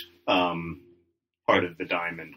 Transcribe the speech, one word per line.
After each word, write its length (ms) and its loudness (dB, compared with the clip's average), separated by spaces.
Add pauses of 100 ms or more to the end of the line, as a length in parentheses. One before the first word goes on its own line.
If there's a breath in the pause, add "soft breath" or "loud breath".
(280)
um, 540 0 (640)
part 180 6
of 120 -10
the 80 -6
diamond, 520 -6